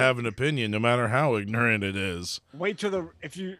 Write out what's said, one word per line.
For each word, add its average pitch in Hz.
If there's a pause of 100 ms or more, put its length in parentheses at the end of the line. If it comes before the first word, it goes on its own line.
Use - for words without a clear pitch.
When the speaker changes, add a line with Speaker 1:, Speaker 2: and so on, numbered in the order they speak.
Speaker 1:
have 131
an 120
opinion, 120
no 107
matter 120
how 127
ignorant 107
it 98
is." 90 (120)
Speaker 2:
Wait 180
till 202
the, 180 (140)
if 156
you, 190